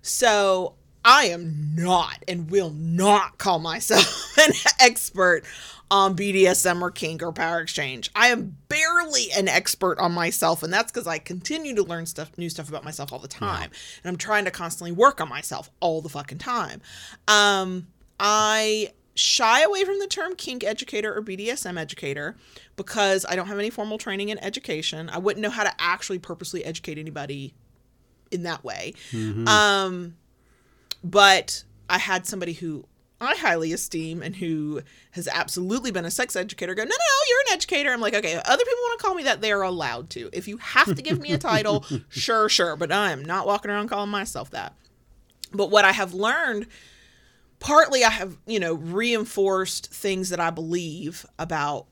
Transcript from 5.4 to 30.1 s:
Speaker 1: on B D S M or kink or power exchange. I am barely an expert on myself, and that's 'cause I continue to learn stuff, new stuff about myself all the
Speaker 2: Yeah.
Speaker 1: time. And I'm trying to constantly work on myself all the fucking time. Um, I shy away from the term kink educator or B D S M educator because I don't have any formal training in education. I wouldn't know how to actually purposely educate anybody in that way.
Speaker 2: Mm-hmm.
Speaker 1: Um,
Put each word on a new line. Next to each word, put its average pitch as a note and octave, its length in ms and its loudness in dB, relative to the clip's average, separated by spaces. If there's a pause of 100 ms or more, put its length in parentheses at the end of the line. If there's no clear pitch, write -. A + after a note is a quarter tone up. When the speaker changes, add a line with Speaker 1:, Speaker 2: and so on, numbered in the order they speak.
Speaker 1:
on G3 240 6
B G3+ 160 -2
D F#3+ 160 8
S - 180 4
M F3 160 2
or F3 80 -2
kink D#3+ 320 -6
or E3+ 120 -6
power E3 260 -2
exchange. C#3 560 -6
I A3+ 140 6
am A3 260 -2 (140)
barely D#4 640 0
an G3 160 0
expert F3+ 500 0
on F3 140 0
myself, E3 500 0
and E3 100 -6
that's A3+ 200 0
'cause A#3+ 120 -6
I E3 140 -4
continue C#4+ 560 -8
to G3+ 80 2
learn E3+ 220 -6
stuff, D#3 320 -10
new E3+ 120 -6
stuff D3+ 200 -12
about D3+ 160 -10
myself C#3+ 260 -10
all C3 80 -10
the - 120 -16
Speaker 2:
Yeah. - 160 -8
Speaker 1:
time. - 220 -6 (340)
And F3 60 -8
I'm F3+ 80 -6
trying G#3 280 0
to F3+ 60 -2
constantly E3+ 420 -8
work B3 280 4
on D#3+ 80 -4
myself - 400 -8 (120)
all D#3+ 200 0
the D#3 80 -12
fucking C#3+ 300 -10
time. A#3+ 420 -4 (460)
Um, G3 600 4 (320)
I G#3+ 720 2 (200)
shy B3 480 4
away G4 220 2
from G4 160 -2
the G4 80 -4
term F#4 280 -6
kink - 280 -10
educator G#3+ 500 -6
or G#3+ 80 -4
B G#3 140 -8
D G#3+ 160 -6
S C4+ 140 -6
M F3 120 -6
educator D3 600 -8 (400)
because G3 520 0
I F3+ 60 -2
don't F#3 120 -4
have G3+ 120 -6
any G#3+ 100 -2
formal G#3+ 300 -8
training G3+ 300 -6
in G#3+ 100 -6
education. D#3+ 680 -8
I - 100 -8
wouldn't G3+ 240 0
know G#3 80 -2
how G#3+ 140 -2
to - 140 0
actually F3+ 400 -2
purposely E3+ 440 -10
educate D#3+ 340 -10
anybody C#3+ 560 -10 (800)
in F3+ 120 -4
that E3 200 -6
way. G#2 300 -10 (180)
Speaker 2:
Mm-hmm. A2 360 -4
Speaker 1:
Um, G3 680 2 (880)